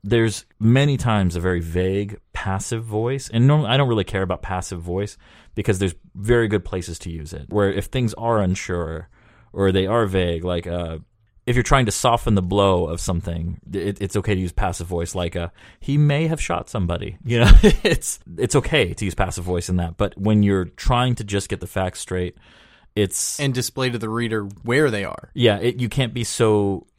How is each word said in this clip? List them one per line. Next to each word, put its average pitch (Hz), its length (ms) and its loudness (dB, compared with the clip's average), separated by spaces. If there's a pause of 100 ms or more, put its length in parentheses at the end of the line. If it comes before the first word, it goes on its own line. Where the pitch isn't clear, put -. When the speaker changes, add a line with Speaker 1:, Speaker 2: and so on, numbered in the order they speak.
Speaker 1:
There's 113 400 0 (160)
many 135 360 4
times 101 380 0
a 87 60 -4
very 90 200 0
vague, 95 600 -4 (120)
passive 101 520 -6
voice, 113 480 -4
and 120 160 6
normally 147 220 4
I 127 60 2
don't 139 120 2
really 107 160 2
care 95 180 -4
about 90 200 -4
passive 92 380 -6
voice 90 360 -6 (400)
because 98 240 0
there's 92 160 0 (180)
very 113 320 2
good 101 180 0
places 87 360 -8
to 90 100 -10
use 80 220 -12
it. 71 160 -14
Where 98 240 2
if 98 140 -4
things 123 280 -2
are 117 240 0
unsure 87 680 -2 (440)
or 95 200 2
they 95 160 2
are 113 180 2
vague, 87 380 -2
like, 87 240 -4
uh, 85 300 -6 (480)
if 123 80 0
you're 123 80 2
trying 131 240 4
to 98 60 -2
soften 117 420 2
the 95 80 4
blow 92 460 2
of 85 120 -8
something, 85 600 -6 (120)
it, 98 300 -6
it's 98 140 -4
okay 104 180 0
to 92 60 -2
use 90 120 -4
passive 90 360 -2
voice, 85 260 -4
like 87 220 -4
a, 85 160 -6 (280)
"He 139 160 -2
may 147 300 2
have 160 140 -2
shot - 280 -4
somebody." 85 560 -4
You 117 160 0
know, 113 160 8
<laughs> - 60 12
it's, - 560 2 (180)
it's 120 200 0
okay 135 380 0
to - 100 -8
use 90 100 -4
passive 90 300 -4
voice 90 240 -2
in 90 80 0
that. 87 200 -2
But - 220 -4
when 104 240 4
you're 98 240 2
trying 123 500 0
to 107 80 -10
just 101 240 -4
get 98 120 -6
the 95 80 -12
facts 92 320 -4
straight, 92 360 -6 (600)
it's - 420 -2
Speaker 2:
And 143 160 -2
display 127 360 -4
to 120 80 -6
the 110 100 -6
reader 110 360 -2 (200)
where 135 260 2
they 101 140 -4
are. - 300 -12
Speaker 1:
Yeah, 110 240 2
it, 120 220 -2
you 120 80 -2
can't 123 260 -2
be 120 100 -6
so 104 640 2 (120)